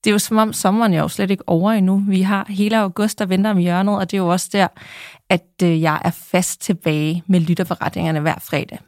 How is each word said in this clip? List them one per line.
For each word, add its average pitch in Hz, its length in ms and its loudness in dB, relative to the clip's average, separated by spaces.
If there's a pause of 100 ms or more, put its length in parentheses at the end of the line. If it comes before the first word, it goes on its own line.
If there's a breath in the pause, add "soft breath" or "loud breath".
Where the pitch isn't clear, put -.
det 214 60 2
er 208 40 4
jo 208 60 2
som 220 180 -2
om 220 160 2
sommeren 208 400 2
er 160 60 2
jo 156 80 0
slet 196 240 -2
ikke 190 160 -2
over 175 240 2
endnu. 196 360 2
Vi 190 140 2
har 196 280 0
hele 208 280 0
august, 208 420 -2
der 214 60 -2
venter 190 260 2
om 202 60 2
hjørnet, 180 400 2
og 190 140 -4
det 202 60 -2
er 190 40 0
jo 180 60 0
også 175 260 0
der, 196 140 2 (640 loud breath)
at, - 160 0 (180)
øh, 165 180 2
jeg 156 240 0
er 170 60 2 (200)
fast - 300 -2
tilbage 160 640 -2
med 185 120 4
lytterberetningerne 160 800 -2
hver 156 220 -2
fredag. - 460 -6